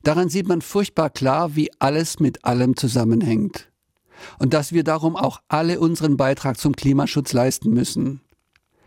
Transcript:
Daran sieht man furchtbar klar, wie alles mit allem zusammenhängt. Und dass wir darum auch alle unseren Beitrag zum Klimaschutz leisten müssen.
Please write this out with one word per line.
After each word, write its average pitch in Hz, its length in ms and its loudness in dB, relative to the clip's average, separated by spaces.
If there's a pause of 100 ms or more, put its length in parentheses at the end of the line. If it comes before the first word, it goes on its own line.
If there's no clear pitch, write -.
Daran 165 280 2
sieht 180 180 -2
man 170 140 0
furchtbar 170 500 -2
klar, 147 440 0
wie 151 220 0
alles 151 420 -2
mit 131 260 0
allem 123 320 2
zusammenhängt. 113 920 0 (720)
Und 139 160 2
dass 147 160 -2
wir 165 120 2
darum 160 320 0
auch - 320 -2
alle 165 320 0
unseren 156 380 2
Beitrag 135 400 0
zum 143 180 0
Klimaschutz 139 580 0
leisten 127 380 0
müssen. 131 500 -2 (640)